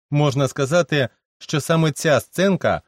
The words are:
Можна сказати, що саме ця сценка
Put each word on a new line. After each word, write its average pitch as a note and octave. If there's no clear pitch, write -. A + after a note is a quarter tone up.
Можна C#3+
сказати, D3
що -
саме D#3+
ця D3+
сценка E3+